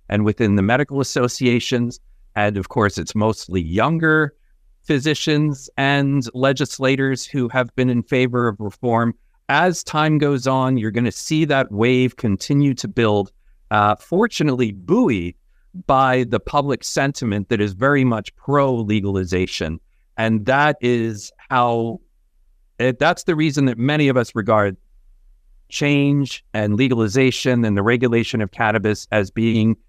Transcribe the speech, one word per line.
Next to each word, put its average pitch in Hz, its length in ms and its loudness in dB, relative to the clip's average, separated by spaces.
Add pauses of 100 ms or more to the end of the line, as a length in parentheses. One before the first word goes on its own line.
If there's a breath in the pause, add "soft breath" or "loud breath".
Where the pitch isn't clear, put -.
and 104 160 0
within 104 300 2
the 101 60 4
medical 135 380 0
associations. 123 1000 -2 (360)
And 104 220 0
of 95 120 -6
course, 104 280 0
it's - 180 -8
mostly 104 460 -2
younger 151 720 0 (480)
physicians 147 960 -2
and 139 560 0
legislators 135 920 0
who 127 240 -4
have 123 260 -2
been 127 140 2
in 120 140 0
favor 123 440 0
of 104 120 -4
reform. 117 540 -2 (360)
As 165 340 0
time 156 340 0
goes 143 300 0
on, 131 300 2
you're 110 140 -2
gonna 117 200 0
see - 340 -2
that 135 260 0
wave 123 440 2
continue 139 600 0
to - 120 -8
build, 104 440 0 (400)
uh, 107 240 2
fortunately 151 760 0
buoyed 101 640 0 (520)
by 131 420 2
the 110 100 -2
public 143 440 -2
sentiment 120 640 -4
that 113 100 0
is 101 140 0
very 131 300 2
much 113 320 -2
pro-legalization. 98 1400 -2 (380)
And 110 280 0
that 143 360 2
is 113 500 -2 (180)
how, 117 500 0 (800)
eh, 127 200 2
that's 165 240 0
the 170 120 0
reason 147 300 0
that 120 120 0
many 143 300 2
of 131 100 2
us 117 180 -2
regard 101 420 2 (920)
change 143 760 0 (100)
and 107 220 0
legalization 123 920 0
and 104 120 0
the 98 60 0
regulation 117 580 0
of 101 100 -6
cannabis 107 600 -2
as 104 200 0
being 113 440 2 (140)